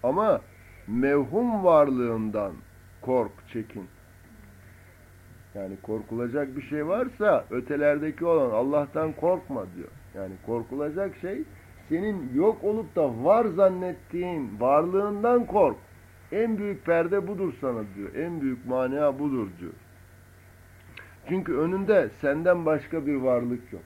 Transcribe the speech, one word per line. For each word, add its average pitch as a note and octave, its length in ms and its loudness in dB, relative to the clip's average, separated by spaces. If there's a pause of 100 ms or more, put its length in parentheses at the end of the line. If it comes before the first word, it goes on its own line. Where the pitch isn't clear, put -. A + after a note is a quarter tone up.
Ama E3 380 2 (460)
mevhum C#3+ 760 0
varlığından A#2 880 4 (480)
kork, B2 300 0 (220)
çekin. G#2 320 -8 (1700)
Yani G2 260 -8
korkulacak A#2+ 760 -4
bir C#3+ 40 -8
şey D3 260 -6
varsa G#3 640 0
ötelerdeki D3 760 0
olan D3+ 260 4
Allah'tan C#3+ 600 0
korkma D3 540 -2 (100)
diyor. F2 140 -14 (260)
Yani F#2+ 180 -8 (120)
korkulacak D3 760 -6
şey G3+ 220 -8 (460)
senin E3+ 460 -2
yok G#3+ 280 2
olup G#3 320 -2
da B2+ 280 0
var A3 220 6
zannettiğin F3+ 1120 0
varlığından G3+ 840 2
kork. E3+ 320 4 (540)
En A3 260 0
büyük G3+ 280 -6
perde E3+ 420 2
budur F3+ 340 -4
sana A#2+ 200 -2 (140)
diyor. G2 200 -10
En E3 260 -4
büyük B2+ 240 -4
mania C3 540 0
budur C3+ 280 -2 (120)
diyor. F2 120 -12 (1600)
Çünkü F3 280 -2
önünde F#3 520 2 (120)
senden E3 440 2
başka D#3 400 -2
bir D3 100 0
varlık B2 580 0
yok. F2 120 -12